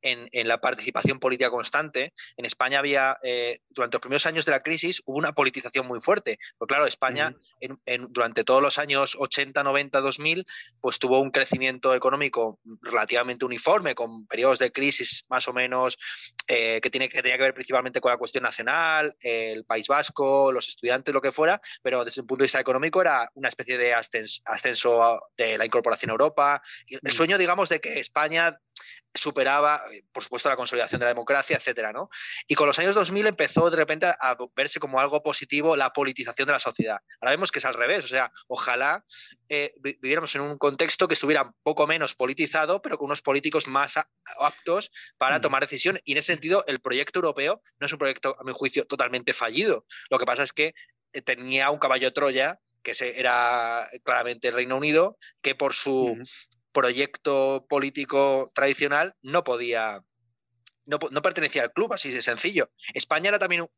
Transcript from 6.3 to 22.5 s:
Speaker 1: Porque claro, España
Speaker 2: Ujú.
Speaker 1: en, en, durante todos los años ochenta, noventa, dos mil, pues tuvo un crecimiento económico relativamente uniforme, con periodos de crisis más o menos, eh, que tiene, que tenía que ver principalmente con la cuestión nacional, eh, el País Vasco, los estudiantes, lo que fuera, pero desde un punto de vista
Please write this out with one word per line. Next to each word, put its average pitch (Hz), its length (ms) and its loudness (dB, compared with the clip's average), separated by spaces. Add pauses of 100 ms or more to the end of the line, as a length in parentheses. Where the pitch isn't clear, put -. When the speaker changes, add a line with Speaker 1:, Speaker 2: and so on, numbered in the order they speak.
Speaker 1:
Porque 117 160 -4
claro, 143 140 4
España 135 500 0
Speaker 2:
Ujú. - 40 -20 (200)
Speaker 1:
en, 131 240 -12
en, 123 260 -4
durante 117 320 0
todos 131 200 6
los 143 160 2
años 139 420 0
ochenta, 139 420 -2
noventa, 139 380 2
dos 135 180 -2
mil, 160 280 -2 (340)
pues - 180 -2
tuvo 131 220 4
un 139 100 0
crecimiento 131 640 0
económico 127 640 0 (220)
relativamente 120 640 -2
uniforme, 143 500 2
con 113 320 -8
periodos 123 320 4
de 127 140 2
crisis - 560 -2
más 127 180 0
o 127 60 -6
menos, 127 460 0 (500)
eh, 113 340 2
que 127 60 -2
tiene, 127 220 -2
que - 100 -2
tenía 127 160 0
que 123 80 0
ver 131 100 2
principalmente 127 460 -2
con 123 100 2
la 120 60 2
cuestión 123 280 -4
nacional, 151 760 0
eh, 113 320 -2
el 113 140 -8
País 113 200 -2
Vasco, 139 640 4
los 123 160 -2
estudiantes, 127 460 -2
lo 135 80 2
que 135 120 0
fuera, 165 280 2 (220)
pero 127 200 0
desde 120 200 -6
un 117 40 -12
punto 127 160 2
de 151 40 6
vista 135 140 0